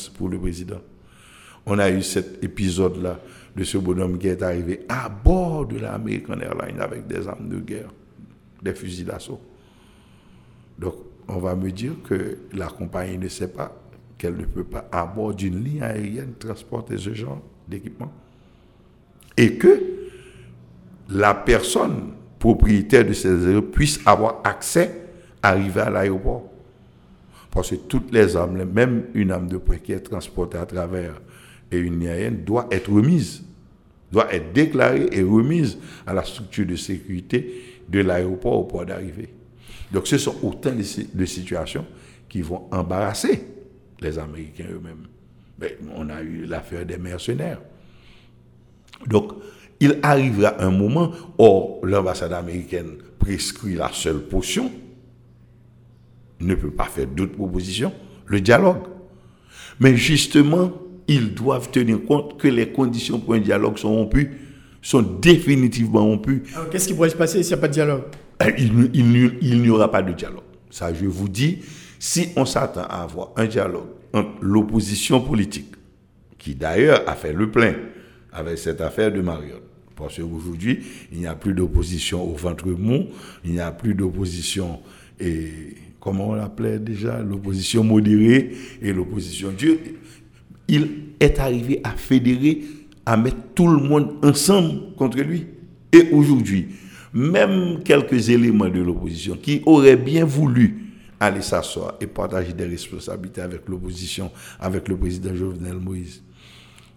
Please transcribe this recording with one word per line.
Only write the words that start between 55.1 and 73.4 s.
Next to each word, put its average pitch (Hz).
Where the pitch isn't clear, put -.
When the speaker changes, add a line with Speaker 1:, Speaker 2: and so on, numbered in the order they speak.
Speaker 1:
ne 90
peut 76
pas 73
faire 67
d'autres 80
propositions, 95
le 101
dialogue. 180
Mais 131
justement, 151
ils 117
doivent 123
tenir 110
compte 147
que 147
les 117
conditions 120
pour 113
un 113
dialogue 107
sont 110
rompues, 113
sont 127
définitivement 113
rompues. 110
Speaker 2:
Alors, 160
qu'est-ce 185
qui 175
pourrait 165
se 160
passer 170
s'il 175
n'y 151
a 147
pas 156
de 147
dialogue ? 147
Speaker 1:
Eh, 110
il, 120
il, 120
il, 123
il 120
n'y 117
aura 107
pas 98
de 92
dialogue. -
Ça, 85
je 85
vous 95
dis, 139
si 170
on 135
s'attend -
à 90
avoir 85
un 110